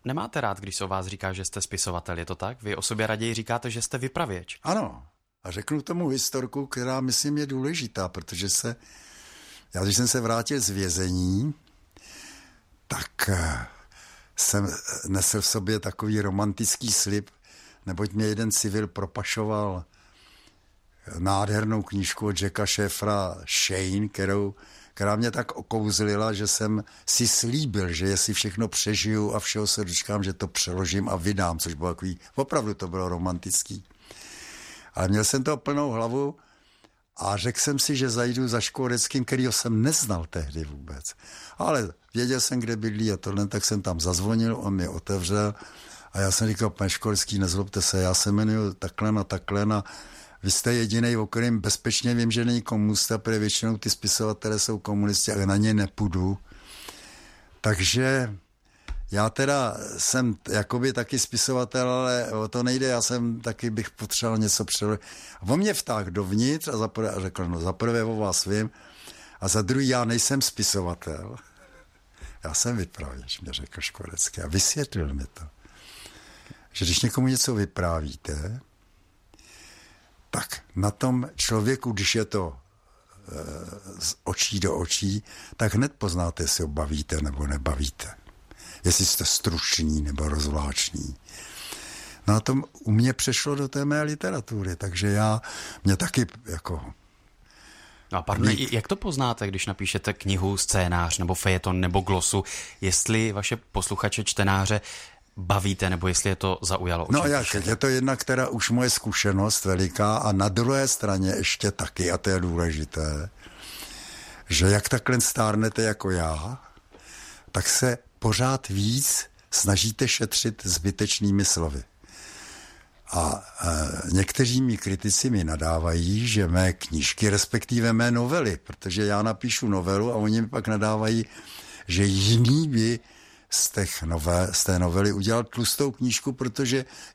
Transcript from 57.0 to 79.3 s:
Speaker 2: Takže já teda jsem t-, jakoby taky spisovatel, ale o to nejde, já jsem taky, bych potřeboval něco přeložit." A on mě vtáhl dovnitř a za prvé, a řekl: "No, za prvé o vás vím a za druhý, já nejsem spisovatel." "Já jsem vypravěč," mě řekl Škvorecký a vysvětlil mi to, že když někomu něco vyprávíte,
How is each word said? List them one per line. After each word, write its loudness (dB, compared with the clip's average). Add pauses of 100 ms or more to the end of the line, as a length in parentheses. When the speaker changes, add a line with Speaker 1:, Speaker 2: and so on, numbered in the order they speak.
Speaker 2:
Takže 2 (760)
já 4
teda 2 (200)
jsem 2
t-, -6
jakoby 0
taky -2
spisovatel, 0
ale 0
o -2
to -2
nejde, 2
já 2
jsem 0
taky, -4
bych -4
potřeboval -2
něco 2
přeložit." -2 (400)
A -10
on 2
mě 2
vtáhl -4
dovnitř 0
a -2
za 0
prvé, -4
a -4
řekl: -4
"No, -4
za -2
prvé 0
o -2
vás 0
vím 0 (720)
a -2
za 2
druhý, 2
já 4
nejsem 2
spisovatel." -2 (1080)
"Já -6
jsem 2
vypravěč," -8
mě -12
řekl -10
Škvorecký -6
a -6
vysvětlil 0
mi -6 (100)
to, -16 (1300)
že -2
když 2
někomu 4
něco 2
vyprávíte, -2 (1700)